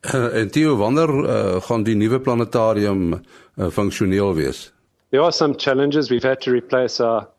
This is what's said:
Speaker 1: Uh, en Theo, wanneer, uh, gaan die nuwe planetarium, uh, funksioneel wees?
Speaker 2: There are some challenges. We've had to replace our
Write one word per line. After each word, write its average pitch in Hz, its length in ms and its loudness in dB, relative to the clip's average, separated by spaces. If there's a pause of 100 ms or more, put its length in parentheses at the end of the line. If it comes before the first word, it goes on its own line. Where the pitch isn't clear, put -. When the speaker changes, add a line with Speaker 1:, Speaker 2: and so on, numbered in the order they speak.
(140)
Speaker 1:
Uh, 123 200 0
en 110 160 0
Theo, 151 260 2
wanneer, 131 340 2
uh, 107 500 0
gaan 110 240 -2
die 110 120 2
nuwe 113 240 2
planetarium, 107 1040 0 (340)
uh, 95 120 -2
funksioneel 98 640 0
wees? 69 360 -4 (380)
Speaker 2:
There 139 140 2
are 170 80 4
some 147 240 0
challenges. 139 560 0
We've 120 100 0
had 131 200 -2
to 131 100 -2
replace 123 480 -2
our 113 280 0 (120)